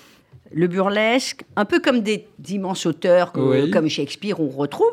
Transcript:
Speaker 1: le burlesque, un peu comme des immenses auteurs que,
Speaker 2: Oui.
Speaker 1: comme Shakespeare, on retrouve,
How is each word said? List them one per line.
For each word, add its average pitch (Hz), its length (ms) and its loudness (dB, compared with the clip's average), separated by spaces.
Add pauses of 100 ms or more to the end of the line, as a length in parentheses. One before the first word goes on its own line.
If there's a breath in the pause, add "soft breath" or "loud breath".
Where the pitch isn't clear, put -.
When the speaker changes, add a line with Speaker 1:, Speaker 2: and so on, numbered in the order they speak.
(520 loud breath)
Speaker 1:
le 165 160 0
burlesque, 208 760 0 (120)
un 208 80 0
peu 339 160 0
comme 254 200 2
des 202 260 -2 (240)
immenses 190 360 -4
auteurs 175 460 2
que, 131 80 -4
Speaker 2:
Oui. 135 300 2
Speaker 1:
comme 160 180 2
Shakespeare, 165 520 -4
on 147 80 0
retrouve, 143 440 0